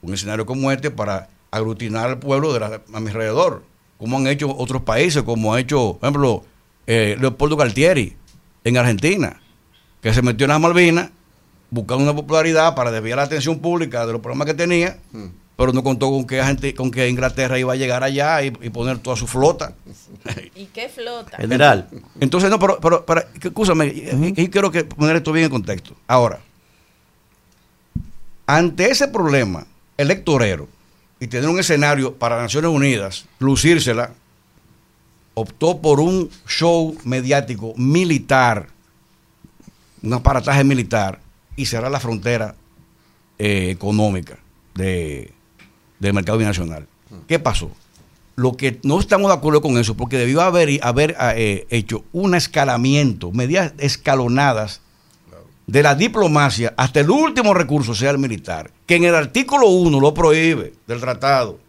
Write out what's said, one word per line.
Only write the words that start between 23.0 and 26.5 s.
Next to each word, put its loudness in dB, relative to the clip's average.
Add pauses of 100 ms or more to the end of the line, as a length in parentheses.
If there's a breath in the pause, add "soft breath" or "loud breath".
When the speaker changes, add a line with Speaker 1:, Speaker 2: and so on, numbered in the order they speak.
Speaker 1:
pero, 2 (220)
escúchame, -2
Speaker 4:
Ujú. 0
Speaker 1:
yo 0
quiero 0
que -2
poner 0
esto -2
bien 2
en 0
contexto. -6 (140)
Ahora, 2 (2000)